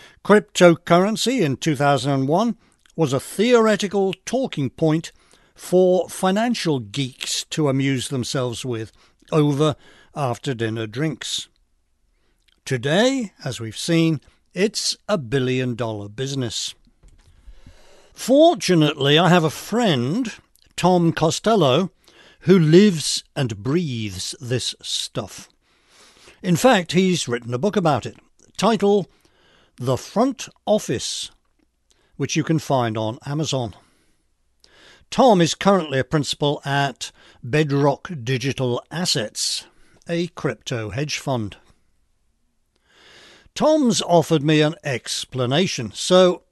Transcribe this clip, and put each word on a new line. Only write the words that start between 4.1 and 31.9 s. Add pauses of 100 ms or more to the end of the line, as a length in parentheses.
talking
point (440)
for
financial
geeks
to
amuse
themselves
with (400)
over (380)
after-dinner
drinks. (1160)
Today, (120)
as
we've
seen, (320)
it's (140)
a
billion-dollar
business. (1400)
Fortunately,
I
have
a
friend, (440)
Tom
Costello, (500)
who
lives (120)
and
breathes
this
stuff. (920)
In
fact,
he's
written
a
book
about
it, (400)
titled (680)
The
Front (200)
Office, (840)